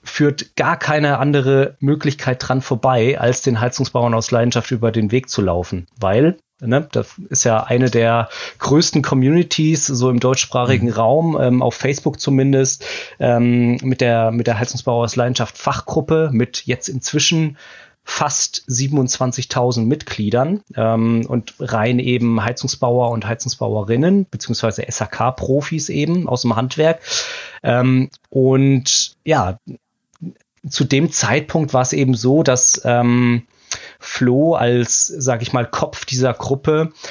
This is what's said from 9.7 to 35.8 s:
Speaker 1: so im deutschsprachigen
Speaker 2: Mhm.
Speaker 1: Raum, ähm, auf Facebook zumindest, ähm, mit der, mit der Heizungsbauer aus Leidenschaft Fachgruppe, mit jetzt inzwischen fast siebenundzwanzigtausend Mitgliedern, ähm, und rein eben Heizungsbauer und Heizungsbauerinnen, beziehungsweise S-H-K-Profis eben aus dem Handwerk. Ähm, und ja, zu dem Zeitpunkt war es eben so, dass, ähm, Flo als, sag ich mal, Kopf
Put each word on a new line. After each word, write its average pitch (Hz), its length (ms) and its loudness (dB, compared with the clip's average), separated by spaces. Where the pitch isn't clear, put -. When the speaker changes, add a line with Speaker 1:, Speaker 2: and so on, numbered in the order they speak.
Speaker 1:
so 127 240 0
im 120 120 0
deutschsprachigen 123 680 0
Speaker 2:
Mhm. 113 60 -2
Speaker 1:
Raum, 151 480 2
ähm, 127 200 2
auf 120 140 -2
Facebook 143 460 -4
zumindest, 135 640 2
ähm, 120 640 2
mit 127 160 0
der, 113 320 2
mit 117 160 0
der 113 100 0
Heizungsbauer 120 460 -2
aus 113 140 -4
Leidenschaft 120 400 -2
Fachgruppe, 160 720 -2
mit 120 340 -2
jetzt - 220 -4
inzwischen 151 680 -2
fast - 600 -4
siebenundzwanzigtausend 127 1200 0
Mitgliedern, 135 720 -2
ähm, 113 520 2
und 123 320 -4
rein 117 400 0
eben 117 420 0
Heizungsbauer 120 720 0
und 110 160 -4
Heizungsbauerinnen, 117 1040 0
beziehungsweise - 560 -4
S-H-K-Profis 131 1000 -4
eben 160 400 -2
aus 123 140 -2
dem 117 120 0
Handwerk. 151 460 0
Ähm, 127 480 2
und 131 840 2
ja, 104 320 0
zu - 160 -2
dem 139 280 2
Zeitpunkt 131 600 -2
war 127 80 4
es 127 120 0
eben 131 220 2
so, 127 280 2
dass, - 400 2
ähm, 120 600 2
Flo 139 560 2
als, 120 520 2
sag 127 340 -2
ich - 120 -8
mal, 123 120 0
Kopf - 400 -6